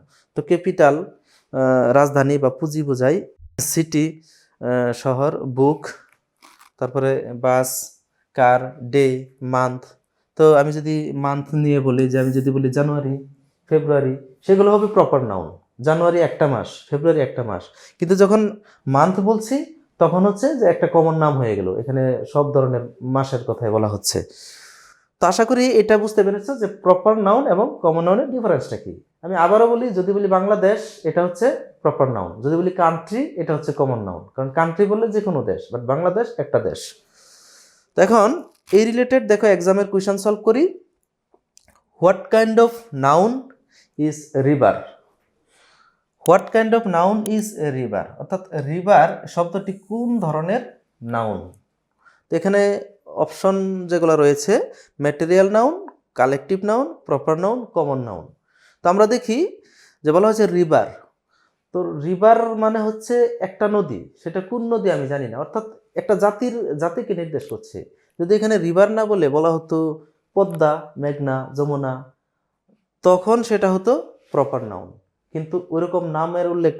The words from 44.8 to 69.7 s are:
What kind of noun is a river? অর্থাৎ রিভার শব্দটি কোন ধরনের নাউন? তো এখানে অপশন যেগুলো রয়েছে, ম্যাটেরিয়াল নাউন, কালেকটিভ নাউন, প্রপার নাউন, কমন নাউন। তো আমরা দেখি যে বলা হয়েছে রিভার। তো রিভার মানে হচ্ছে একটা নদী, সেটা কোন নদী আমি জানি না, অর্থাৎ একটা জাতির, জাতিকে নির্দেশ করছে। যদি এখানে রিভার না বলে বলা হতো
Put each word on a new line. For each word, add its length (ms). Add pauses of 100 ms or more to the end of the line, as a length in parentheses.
What 160 (120)
kind 160
of 140
noun 400
is 180 (140)
a 120
river? 340 (140)
অর্থাৎ 300 (180)
রিভার 640
শব্দটি 440
কোন 460
ধরনের 640 (220)
নাউন? 500 (800)
তো 60
এখানে 480 (220)
অপশন 800
যেগুলো 300
রয়েছে, 560 (280)
ম্যাটেরিয়াল 500
নাউন, 380 (260)
কালেকটিভ 500
নাউন, 300 (120)
প্রপার 320
নাউন, 260
কমন 340
নাউন। 300 (540)
তো 60
আমরা 180
দেখি 540 (440)
যে 80
বলা 140
হয়েছে 200
রিভার। 400 (840)
তো 280
রিভার 540
মানে 240
হচ্ছে 640
একটা 280
নদী, 400 (140)
সেটা 180
কোন 320
নদী 180
আমি 180
জানি 200
না, 100
অর্থাৎ 260 (300)
একটা 200
জাতির, 640
জাতিকে 360
নির্দেশ 340
করছে। 360 (360)
যদি 140
এখানে 240
রিভার 320
না 140
বলে 240
বলা 220
হতো 560 (280)